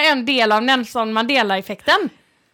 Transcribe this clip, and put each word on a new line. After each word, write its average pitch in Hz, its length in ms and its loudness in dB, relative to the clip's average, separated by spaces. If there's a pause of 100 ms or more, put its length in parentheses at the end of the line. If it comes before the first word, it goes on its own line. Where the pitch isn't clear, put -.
(120)
en 254 140 -2
del 240 260 2
av 214 120 2
Nelson 240 500 -2
Mandela-effekten. 233 960 -2 (440)